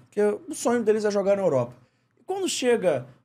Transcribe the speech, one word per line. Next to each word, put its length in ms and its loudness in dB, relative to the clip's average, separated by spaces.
Porque 160 -2
o 320 -2
sonho 300 0
deles 200 2
é 60 2
jogar 260 2
na 60 -4
Europa. 320 0
E 40 -20
quando 240 -4
chega 580 0